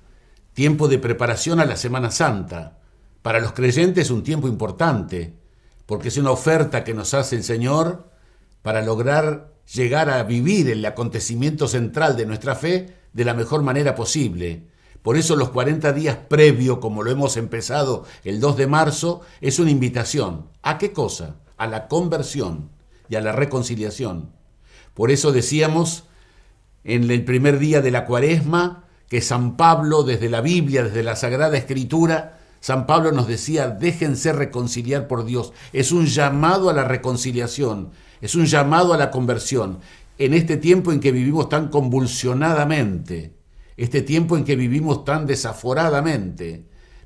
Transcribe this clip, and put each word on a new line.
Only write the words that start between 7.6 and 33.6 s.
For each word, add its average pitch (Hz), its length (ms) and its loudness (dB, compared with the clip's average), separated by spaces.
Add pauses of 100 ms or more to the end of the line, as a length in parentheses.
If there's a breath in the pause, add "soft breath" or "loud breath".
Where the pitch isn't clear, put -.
para 110 200 -4
lograr 143 720 -2 (200)
llegar 139 360 0
a 127 140 0
vivir 127 460 2
el 107 160 -2
acontecimiento 117 840 -4
central 131 500 0
de 113 80 -2
nuestra 107 280 -6
fe 180 400 -4 (200 loud breath)
de 117 120 -2
la 120 80 0
mejor 120 300 -2
manera 139 320 0
posible. 87 720 -4 (340 soft breath)
Por 123 160 2
eso 165 180 2
los 127 140 0
cuarenta 147 440 0
días 143 240 -2 (100)
previo, 131 520 6
como 107 220 -6
lo 113 80 -2
hemos 135 280 -2
empezado 117 680 -4 (200 loud breath)
el 101 160 -4
dos 139 180 2
de 131 100 2
marzo, 160 540 0 (180 loud breath)
es 139 180 -2
una 165 140 4
invitación. 120 800 -2 (120)
¿A 156 160 -2
qué 202 140 -2
cosa? 87 460 -6 (200)
A 110 80 -4
la 110 220 -8
conversión 139 840 -4 (400 soft breath)
y 110 60 -6
a 110 60 -2
la 107 100 -4
reconciliación. 110 1000 -4 (600 soft breath)
Por 113 160 0
eso 143 220 4
decíamos 156 720 2 (800 soft breath)
en 120 260 0
el 120 140 2
primer 135 360 2
día 151 220 4
de 131 100 2
la 120 140 -2
Cuaresma 160 800 0 (240 soft breath)
que 117 140 -2
San 123 340 -2
Pablo, 156 480 4
desde 117 260 0
la 117 120 0
Biblia, 139 420 2
desde 110 180 -2
la 113 140 -2
Sagrada 139 420 0
Escritura, 156 840 0 (200 loud breath)
San 131 260 -2
Pablo 160 280 4
nos 127 120 2
decía, 131 440 -2